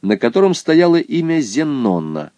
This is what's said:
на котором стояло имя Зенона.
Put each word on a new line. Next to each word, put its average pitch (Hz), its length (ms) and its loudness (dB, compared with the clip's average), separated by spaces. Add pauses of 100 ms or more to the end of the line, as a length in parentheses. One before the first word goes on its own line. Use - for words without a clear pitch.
на 101 140 0
котором 180 380 2
стояло 170 420 2
имя 165 460 -2
Зенона. 98 960 -2